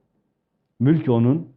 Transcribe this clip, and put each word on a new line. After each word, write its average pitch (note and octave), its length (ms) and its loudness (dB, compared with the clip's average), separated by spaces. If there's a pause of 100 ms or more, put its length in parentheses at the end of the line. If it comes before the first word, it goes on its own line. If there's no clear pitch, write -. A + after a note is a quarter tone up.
(800)
Mülk D3 280 0
O'nun, B2 480 0